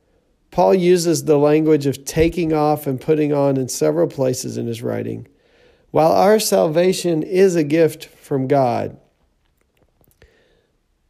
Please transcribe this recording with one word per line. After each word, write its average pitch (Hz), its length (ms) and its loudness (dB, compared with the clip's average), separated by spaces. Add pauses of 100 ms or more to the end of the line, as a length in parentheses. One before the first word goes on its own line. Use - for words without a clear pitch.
(500)
Paul 190 240 2
uses 175 500 2
the 147 120 2
language 151 480 2
of 135 220 -4
taking 165 480 -2
off 151 320 0
and 131 120 -4
putting 151 320 0
on 139 280 0
in 131 100 -4
several 151 380 -2
places 131 500 -4
in 120 100 -6
his 117 140 -8
writing. 113 480 -8 (640)
While 160 220 2
our 196 260 4
salvation 180 840 0
is 185 340 2
a 160 80 2
gift 156 420 0
from - 400 -6
God, 123 500 0 (2250)